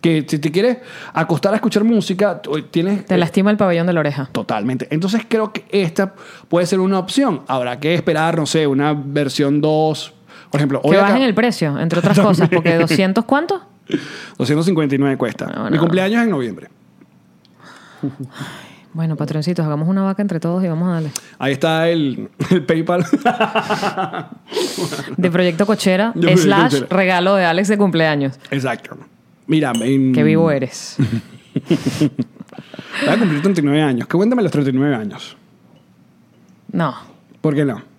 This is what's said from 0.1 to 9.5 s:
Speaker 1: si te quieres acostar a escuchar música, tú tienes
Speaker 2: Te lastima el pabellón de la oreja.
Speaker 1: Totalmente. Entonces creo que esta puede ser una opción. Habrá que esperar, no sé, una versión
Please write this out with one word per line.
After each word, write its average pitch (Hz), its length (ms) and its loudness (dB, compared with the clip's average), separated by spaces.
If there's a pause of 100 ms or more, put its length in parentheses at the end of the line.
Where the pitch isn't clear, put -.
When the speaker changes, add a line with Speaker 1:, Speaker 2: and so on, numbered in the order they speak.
Speaker 1:
si 151 120 -2
te 151 100 -2
quieres 226 280 0 (360)
acostar 170 380 0
a 220 40 0
escuchar 220 280 0
música, 196 580 0
tú 151 220 -4
tienes 185 420 -2
Speaker 2:
Te 185 100 0
lastima 190 360 2
el 214 40 2
pabellón 175 300 2
de 180 60 0
la 165 80 2
oreja. 147 320 -4
Speaker 1:
Totalmente. 120 580 -4
Entonces 190 380 -2
creo 220 240 0
que - 180 -8
esta 190 440 0 (340)
puede 175 180 2
ser 185 140 0
una 190 180 2
opción. 190 480 0
Habrá 123 320 -4
que 151 160 0
esperar, 160 420 0
no 156 80 0
sé, 160 220 0
una 143 280 2
versión 143 680 0